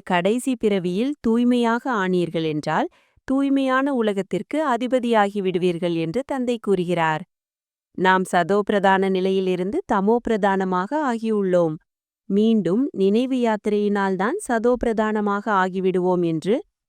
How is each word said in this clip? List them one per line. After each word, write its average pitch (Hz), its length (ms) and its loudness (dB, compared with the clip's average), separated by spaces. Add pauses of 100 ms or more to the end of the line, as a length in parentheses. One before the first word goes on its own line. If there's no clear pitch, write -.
கடைசி 202 520 0
பிறவியில் 202 680 -2
தூய்மையாக 240 640 2 (100)
ஆனீர்கள் 180 520 0
என்றால், 156 420 -2 (400)
தூய்மையான 269 680 0
உலகத்திற்கு 208 640 -2 (100)
அதிபதியாகி 226 720 0
விடுவீர்கள் 175 540 -2
என்று 165 300 -4
தந்தை 247 320 -4
கூறுகிறார். 170 680 0 (760)
நாம் 185 280 4
சதோபிரதான 190 840 2
நிலையிலிருந்து 190 680 -2 (100)
தமோபிரதானமாக 196 1040 0 (120)
ஆகியுள்ளோம். 202 720 0 (540)
மீண்டும் 208 540 2 (100)
நினைவு 226 440 0
யாத்திரையினால்தான் 208 1000 0
சதோபிரதானமாக 214 1120 0
ஆகிவிடுவோம் 185 720 0
என்று 170 320 0 (340)